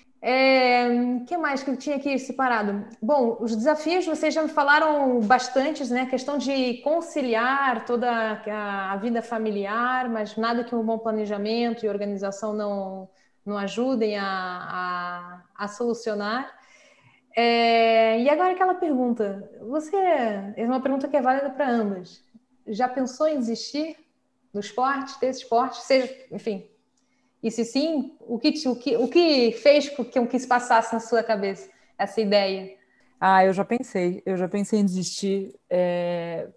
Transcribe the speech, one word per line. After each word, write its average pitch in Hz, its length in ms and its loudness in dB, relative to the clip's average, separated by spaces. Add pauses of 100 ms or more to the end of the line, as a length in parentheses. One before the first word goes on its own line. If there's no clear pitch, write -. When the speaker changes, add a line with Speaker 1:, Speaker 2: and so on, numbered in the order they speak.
(220)
Speaker 1:
É, 254 640 4 (400)
que 349 120 -4
mais 277 240 -2
que - 80 -4
eu 254 60 -2
tinha 294 200 -4
aqui 277 220 -2
separado? 233 680 -2 (160)
Bom, 233 400 2
os 226 160 -2
desafios, 311 480 0
vocês 311 300 0
já 311 80 0
me 302 80 -2
falaram 294 680 4
bastantes, 254 720 0
né? 247 120 0
A 254 40 -2
questão 262 300 -4
de 262 460 0
conciliar 262 1040 0
toda 240 240 0
a, 208 840 -4
a 196 40 -2
vida 226 260 -2
familiar, 226 880 -2
mas 214 260 -6
nada 233 260 0
que 240 120 -8
um 233 100 -2
bom 226 140 -2
planejamento 220 880 -2
e - 20 0
organização 202 640 -4
não, 196 560 -6 (380)
não 202 100 -4
ajudem 214 600 -2
a, 196 80 -4
a, 180 1160 -6 (220)
a 202 40 -6
solucionar. 226 840 -4 (840)
É, 226 840 6
e 247 80 4
agora 349 240 4
aquela 370 220 2
pergunta, 247 760 0 (120)
você, 302 340 -4
é 226 720 0
uma 254 160 0
pergunta 269 260 0
que 285 80 0
é 277 60 2
válida 269 260 2
pra 269 220 -2
ambas. 202 520 -2 (440)
Já 220 220 -2
pensou 254 380 -2
em 311 120 0
desistir 285 580 -4 (560)
do 202 80 -6
esporte, 269 580 -4
desse 262 260 -2
esporte? 254 380 0
Seja, 254 320 2 (160)
enfim, 202 380 -8 (760)
E 226 80 -2
se 226 140 -2
sim, 294 560 -2
o 233 180 -8
que 302 140 2
te, - 160 -4
o 247 80 0
que, 254 200 -2
o 254 120 0
que 277 440 4
fez 285 360 6
com - 160 -4
que, - 160 -2
com 233 60 0
que 254 100 -2
isso 262 120 -4
passasse 240 440 2
na 226 80 -2
sua 220 220 0
cabeça, 196 480 -4 (260)
essa 196 240 -2
ideia? 196 580 0 (400)
Speaker 2:
Ah, 190 260 6
eu 190 80 6
já 190 120 0
pensei, 196 600 -2
eu 190 120 -2
já 180 120 0
pensei 202 320 0
em 202 40 4
desistir. 190 680 -2 (140)
É, 175 880 -2